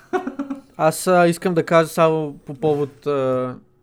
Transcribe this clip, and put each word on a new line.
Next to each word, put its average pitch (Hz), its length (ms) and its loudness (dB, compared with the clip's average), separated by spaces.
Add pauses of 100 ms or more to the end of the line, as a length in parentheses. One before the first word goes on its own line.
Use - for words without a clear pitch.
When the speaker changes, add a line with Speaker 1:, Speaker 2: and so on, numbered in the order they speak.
(140)
Speaker 1:
<laughs> 277 640 -8
Speaker 2:
Аз, 156 300 0
а, 175 200 6
искам 170 260 -2
да 160 120 2
кажа 165 240 4
само 160 480 0
по - 160 -14
повод, 147 540 -2
а, 131 480 -2 (280)